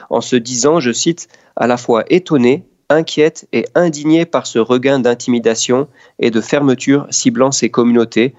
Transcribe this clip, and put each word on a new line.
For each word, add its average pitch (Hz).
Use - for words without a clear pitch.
en 117
se -
disant, 123
je 123
cite, « 165
à 117
la 123
fois 120
étonnée, 151
inquiète 156
et 160
indignée 160
par 131
ce -
regain 127
d'intimidation 120
et 120
de 113
fermeture 139
ciblant 127
ces 123
communautés, 117